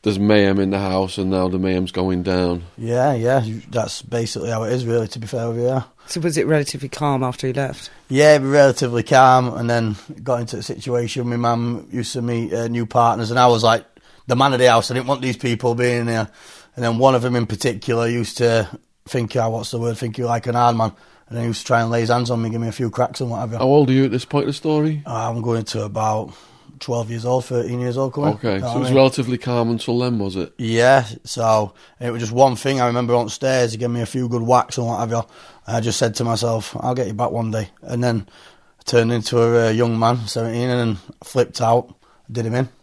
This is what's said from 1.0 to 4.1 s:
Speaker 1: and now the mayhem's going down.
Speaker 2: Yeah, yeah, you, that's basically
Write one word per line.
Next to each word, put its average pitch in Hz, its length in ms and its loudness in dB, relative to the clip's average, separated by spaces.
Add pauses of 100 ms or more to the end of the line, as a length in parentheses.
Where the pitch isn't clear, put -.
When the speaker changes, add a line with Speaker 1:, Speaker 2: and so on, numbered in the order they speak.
Speaker 1:
and 95 120 -2
now 92 180 0
the 92 120 -2
mayhem's 92 320 0
going 90 320 -2
down. 87 400 0 (140)
Speaker 2:
Yeah, 123 360 0
yeah, 123 300 2
you, 110 260 -6
that's - 320 -6
basically 117 480 -6